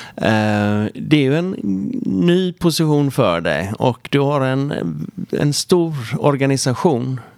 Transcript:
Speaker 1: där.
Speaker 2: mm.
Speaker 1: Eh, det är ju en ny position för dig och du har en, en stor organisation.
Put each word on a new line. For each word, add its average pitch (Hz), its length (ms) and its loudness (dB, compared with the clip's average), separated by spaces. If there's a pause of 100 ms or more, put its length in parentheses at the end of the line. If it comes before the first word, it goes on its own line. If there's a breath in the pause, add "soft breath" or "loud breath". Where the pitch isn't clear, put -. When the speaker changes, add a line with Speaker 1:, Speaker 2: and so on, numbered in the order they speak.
(160 loud breath)
Speaker 1:
där. - 100 0
Speaker 2:
mm. 107 600 2
Speaker 1:
Eh, - 80 -6
det 151 220 0
är 147 60 4
ju 135 160 2
en 180 120 -2 (560)
ny 180 460 2
position 151 580 2
för 95 300 2
dig 82 380 -2
och - 340 -2
du 139 80 4
har 143 200 0
en, 135 320 -2 (580)
en 147 220 0
stor 165 420 0 (240)
organisation. 135 1040 0 (180)